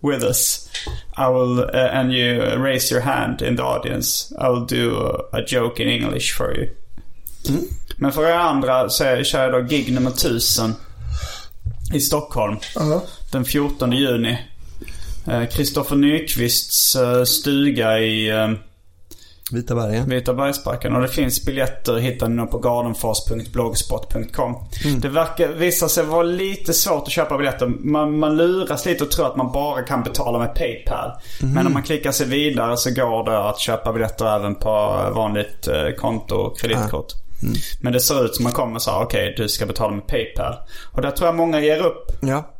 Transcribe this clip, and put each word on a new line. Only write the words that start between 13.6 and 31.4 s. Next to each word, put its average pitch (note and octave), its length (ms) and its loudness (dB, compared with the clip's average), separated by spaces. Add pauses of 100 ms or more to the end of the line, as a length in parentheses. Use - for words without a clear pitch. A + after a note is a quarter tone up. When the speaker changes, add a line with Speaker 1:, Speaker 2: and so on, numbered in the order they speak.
Speaker 1:
juni. A#2+ 420 2 (880)
Eh, A#2+ 180 0
Kristoffer C#3+ 500 0
Nyqvists, - 1000 2
eh, B2 280 4
stuga B2 760 4
i, A2 300 2
eh, A2 200 2 (1000)
Speaker 2:
Vita A#2 240 -2
bergen. A#2 340 0
Speaker 1:
Vita B2+ 240 0
bergsparken. C3+ 640 -2
Och B2 60 2
det B2+ 60 0
finns C3 380 0
biljetter, C3 520 0
hittar B2 300 0
ni A#2 80 0
nog A#2 160 -2
på A#2 80 -2
gardenfors A#2+ 580 0 (120)
punkt A2 240 -4
blogspot - 600 -2
punkt - 220 -4
com. B2 200 -2 (300)
Speaker 2:
Mm. C#3+ 140 2
Speaker 1:
Det C#3 100 0
verkar D#3+ 380 2
visa E3 420 2
sig E3 160 2
vara E3 180 4
lite F#3+ 500 0
svårt E3 300 2
att - 80 -8
köpa D3+ 260 0
biljetter. C3 300 0
Man, D3+ 520 2
man D3+ 180 2
luras E3+ 480 2
lite E3+ 180 0
och C#3+ 80 -4
tror D3 160 2
att B2+ 80 -2
man B2+ 160 0
bara C#3 300 -2
kan B2 220 -2
betala A#2 360 -2
med A#2+ 160 -2
PayPal. A2+ 560 -2 (300)